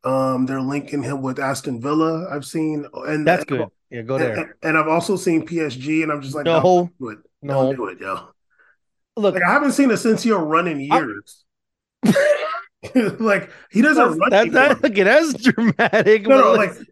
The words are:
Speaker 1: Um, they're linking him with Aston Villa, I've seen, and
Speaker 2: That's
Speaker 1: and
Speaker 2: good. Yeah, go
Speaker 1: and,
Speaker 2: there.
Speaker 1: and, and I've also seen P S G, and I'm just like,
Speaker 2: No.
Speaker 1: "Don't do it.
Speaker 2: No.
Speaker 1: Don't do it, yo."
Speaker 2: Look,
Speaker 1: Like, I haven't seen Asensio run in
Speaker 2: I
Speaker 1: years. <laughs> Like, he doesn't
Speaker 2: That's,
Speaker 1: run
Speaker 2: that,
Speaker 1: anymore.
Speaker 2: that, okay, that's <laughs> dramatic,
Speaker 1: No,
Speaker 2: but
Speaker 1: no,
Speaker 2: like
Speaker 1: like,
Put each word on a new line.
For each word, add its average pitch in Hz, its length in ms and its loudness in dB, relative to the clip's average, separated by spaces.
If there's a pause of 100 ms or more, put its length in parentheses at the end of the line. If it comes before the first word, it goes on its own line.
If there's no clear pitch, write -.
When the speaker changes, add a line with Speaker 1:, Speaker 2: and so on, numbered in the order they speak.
Speaker 1:
Um, 131 420 0
they're 135 160 -4
linking 139 420 -6
him 135 180 -6
with 131 180 -6
Aston 135 420 -6
Villa, 160 480 -2
I've 143 160 -10
seen, 156 480 -6
and 156 340 -4
Speaker 2:
That's 180 140 2
Speaker 1:
and - 60 -10
Speaker 2:
good. 123 200 -4 (220)
Yeah, 120 140 -12
go 127 120 -4
Speaker 1:
and, 143 80 -2
Speaker 2:
there. 117 140 -4
Speaker 1:
and, 160 120 -8 (140)
and 160 140 0
I've 156 100 2
also 170 300 0
seen 160 280 0
P 170 140 -6
S 151 140 -4
G, 151 300 -2
and 156 80 -4
I'm 147 100 -4
just 135 140 -10
like, 147 100 -6
Speaker 2:
No. 165 160 4
Speaker 1:
"Don't 175 380 2
do 120 100 -8
it. 104 100 -14 (220)
Speaker 2:
No. 139 220 0
Speaker 1:
Don't 135 120 0
do 120 120 -6
it, 90 120 -12
yo." 95 300 -8 (880)
Speaker 2:
Look, 202 180 0
Speaker 1:
Like, 180 80 0
I 180 80 2
haven't 285 220 2
seen 277 180 4
Asensio 220 480 2
run 160 280 0
in 143 240 -6
Speaker 2:
I 233 80 4
Speaker 1:
years. 107 440 -10 (600)
<laughs> - 100 4 (1040)
Like, 208 320 -2 (200)
he 202 100 0
doesn't 277 380 4
Speaker 2:
That's, - 0 -
Speaker 1:
run 262 100 2
Speaker 2:
that, 208 180 4
Speaker 1:
anymore. 262 280 4
Speaker 2:
that, 285 160 0
okay, 196 120 2
that's 285 300 4
<laughs> - 100 -10
dramatic, 220 800 2
Speaker 1:
No, 214 60 -6
Speaker 2:
but 269 120 6
Speaker 1:
no, 202 120 6
Speaker 2:
like 190 240 0
Speaker 1:
like, - 140 -20